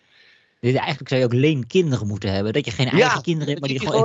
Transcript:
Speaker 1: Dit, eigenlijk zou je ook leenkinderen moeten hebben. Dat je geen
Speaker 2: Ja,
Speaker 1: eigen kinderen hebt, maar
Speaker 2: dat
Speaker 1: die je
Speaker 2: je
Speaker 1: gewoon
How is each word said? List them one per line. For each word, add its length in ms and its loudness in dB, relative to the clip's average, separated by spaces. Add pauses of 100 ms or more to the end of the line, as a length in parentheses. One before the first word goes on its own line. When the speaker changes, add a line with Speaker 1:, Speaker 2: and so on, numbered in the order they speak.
(600)
Speaker 1:
Dit, 160 0
eigenlijk 340 -4
zou 120 2
je 60 4
ook 60 0
leenkinderen 760 2
moeten 260 -4
hebben. 200 -2
Dat 120 0
je 60 -6
geen 140 0
Speaker 2:
Ja, 60 -2
Speaker 1:
eigen 300 2
kinderen 280 -2
hebt, 100 -2
maar 100 -4
Speaker 2:
dat 100 -2
Speaker 1:
die 80 -4
je 60 -2
Speaker 2:
je 60 2
Speaker 1:
gewoon 60 4